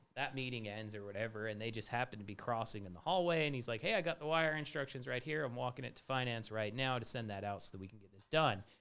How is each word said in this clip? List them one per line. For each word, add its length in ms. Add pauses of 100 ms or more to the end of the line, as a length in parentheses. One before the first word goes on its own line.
(160)
that 180
meeting 320
ends 300
or 80
whatever, 420
and 140
they 100
just 180
happen 300
to 60
be 100
crossing 520
in 60
the 60
hallway, 480
and 80
he's 140
like, 120
"Hey, 140
I 60
got 180
the 80
wire 300
instructions 500
right 160
here. 220
I'm 100
walking 300
it 120
to 60
finance 480
right 240
now 240
to 60
send 260
that 140
out 180
so 100
that 80
we 60
can 140
get 120
this 140
done." 380 (160)